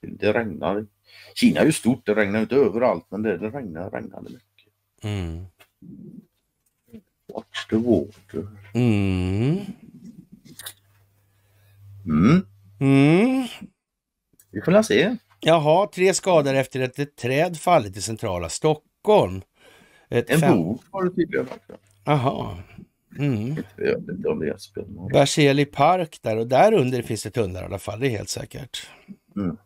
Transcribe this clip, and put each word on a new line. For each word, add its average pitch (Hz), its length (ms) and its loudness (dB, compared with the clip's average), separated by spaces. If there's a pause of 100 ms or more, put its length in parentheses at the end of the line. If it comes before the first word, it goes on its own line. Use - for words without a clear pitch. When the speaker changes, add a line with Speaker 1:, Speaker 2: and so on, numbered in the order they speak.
Speaker 1:
Det 101 320 -2
regnar. 107 520 -2 (500)
Kina 120 240 4
är 143 60 6
ju 151 60 4
stort. 135 340 -2
Det 104 100 2
regnar 104 240 0
ju 110 40 0
inte 113 120 -2
överallt, 113 540 2
men 98 140 -8
det, 101 140 0
det 107 120 -6
regnar, 98 420 -10
regnade - 380 -12
mycket. 123 140 -20 (600)
Speaker 2:
Mm. 92 420 -6 (1900)
Speaker 1:
Watch - 360 -14
the 107 60 0
water. 101 720 -2 (260)
Speaker 2:
Mm. 104 840 0 (2500)
Speaker 1:
Mm. 98 400 4 (340)
Speaker 2:
Mm. 170 680 4 (1040)
Speaker 1:
Vi 104 100 -8
får 160 100 0
la 214 120 6
se. 202 320 2 (240)
Speaker 2:
Jaha, 160 540 4
tre 185 200 2
skador 151 420 2
efter 131 260 -2
att 127 180 -4
ett 143 160 -6
träd 151 420 -2
fallit 120 400 2
i 101 40 -8
centrala 95 480 -6
Stockholm. 151 920 0 (680)
Ett 120 200 0
Speaker 1:
En 156 100 2
Speaker 2:
fem- 156 180 4
Speaker 1:
bok 87 240 -2 (100)
var 190 120 -4
det 180 120 0
tydligen 131 300 -2
också. - 280 -18 (320)
Speaker 2:
Jaha. 127 520 -2 (640)
Mm. 135 360 -2 (220)
Speaker 1:
Jag - 80 -6
vet - 320 -2
inte - 100 -6
om 78 120 -2
det 78 100 -4
är - 80 -8
spel. - 280 -14 (280)
Speaker 2:
Berzelii 139 520 4
park 165 560 0
där, 110 160 -2
och 113 100 -2
där 160 260 4
under 127 280 0
finns 113 220 -6
det 110 60 -8
tunnlar 92 320 -4
i 90 40 -10
alla 95 140 -8
fall, 107 200 -10
det 135 80 -2
är - 100 0
helt 98 120 -10
säkert. - 580 -12 (480)
Speaker 1:
Mm. 98 300 -4